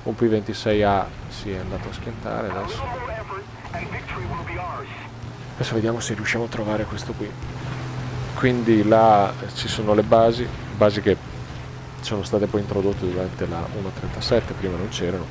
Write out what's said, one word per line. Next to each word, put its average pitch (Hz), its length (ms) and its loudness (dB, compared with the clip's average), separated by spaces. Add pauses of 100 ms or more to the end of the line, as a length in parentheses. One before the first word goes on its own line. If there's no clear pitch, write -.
Un 113 100 -2
P 117 120 2
ventisei 107 580 2
A 98 200 4 (240)
si - 220 -10
è 95 80 -4
andato 95 300 -6
a - 40 -8
schiantare 113 560 -6
adesso. 95 340 -6 (2750)
Adesso - 200 -4
vediamo 113 260 0
se 113 140 -4
riusciamo 107 300 -2
a 117 40 -4
trovare 107 360 -2
questo - 280 -6
qui. - 180 -6 (1040)
Quindi 117 520 4
là 107 460 8 (220)
ci - 140 -4
sono 107 260 2
le 104 80 8
basi, 117 440 6 (300)
basi 104 240 6
che - 160 6 (840)
sono 101 240 -4
state 104 220 2
poi 104 140 0
introdotte 98 480 0
durante 90 380 -2
la 85 180 -4 (140)
uno 95 160 -4
trentasette, - 600 -2
prima 90 220 -4
non 90 120 -4
c'erano. 90 420 -2